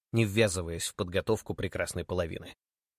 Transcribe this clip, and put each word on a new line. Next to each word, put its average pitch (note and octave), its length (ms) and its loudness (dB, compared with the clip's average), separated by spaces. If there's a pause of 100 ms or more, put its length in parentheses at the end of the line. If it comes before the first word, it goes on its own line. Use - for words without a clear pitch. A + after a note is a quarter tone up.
(100)
не A#2 140 4
ввязываясь F#2 640 2
в - 80 -10
подготовку F#2+ 580 0
прекрасной F2+ 500 -4
половины. F2+ 520 -4 (420)